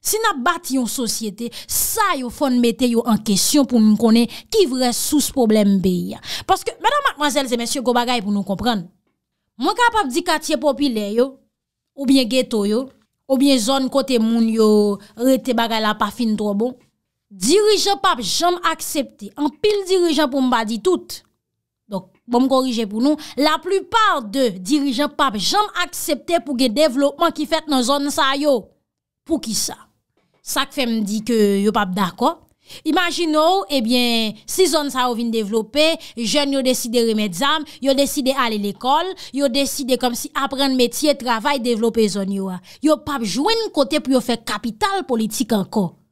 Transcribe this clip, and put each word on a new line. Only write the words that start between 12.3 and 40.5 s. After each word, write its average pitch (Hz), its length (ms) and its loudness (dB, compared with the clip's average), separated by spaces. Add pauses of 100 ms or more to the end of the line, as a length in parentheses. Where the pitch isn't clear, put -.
geto 247 360 0
yo, 226 200 -2 (440)
oubyen 269 320 4
zòn 269 300 0
kote 269 280 0
moun 226 300 2
yo 220 180 4 (520)
rete 262 360 2
bagay 226 280 0
la 214 140 2
pa 208 160 0
fin 226 240 -2
twò 208 200 -2
bon. 247 160 -2 (580)
Dirijan 381 640 2
p 392 140 0
ap 254 100 -2
janm 339 380 -2 (100)
aksepte, 311 600 -6 (100)
anpil 403 480 0
dirijan 330 400 2
pou 262 160 0
m 254 80 2
pa 226 160 0
di 226 160 -4
tout. - 380 -2 (680)
Donk, - 220 -10 (180)
bon 240 160 4
m 262 60 2
korije 262 340 0
pou 202 160 -6
nou, 294 160 2 (240)
la 302 220 2
plipa 381 680 0
de 247 300 0
dirijan 269 580 0
p 294 80 2
ap 220 160 -2
janm 415 300 0 (100)
aksepte 339 640 -2
pou 277 160 -6
gen 254 160 2
devlopman 285 560 2
ki 302 160 -6
fèt 311 240 -2
nan 262 160 2
zòn 285 240 0
sa 269 240 2
yo. 285 220 2 (680)
Pou 320 160 -2
ki 220 160 -6
sa? - 220 -6 (680)
Sa 277 240 -4
k - 80 -12
fè 285 80 0
m 226 140 -2 (100)
di 214 160 -4
ke 233 140 0 (260)
yo 214 80 2
p 226 80 0
ap 202 160 -2
dakò. 214 380 0 (540)
Imajinon, 339 840 2
ebyen, 233 640 0 (120)
si 370 200 2
zòn 294 240 -2
sa 254 160 -2
yo 240 80 -2
vin 233 160 -4
devlope, 220 540 0 (260)
jèn 277 400 -2
yo 269 120 0
deside 247 440 0
remèt 208 320 -2
zam, 294 240 0 (160)
yo 269 160 2
deside 269 400 0
ale 226 240 -2
lekòl, 269 480 -2 (240)
yo 277 200 0
deside 269 480 -2
kòm 247 160 -2
si - 200 -10
aprann 269 400 -2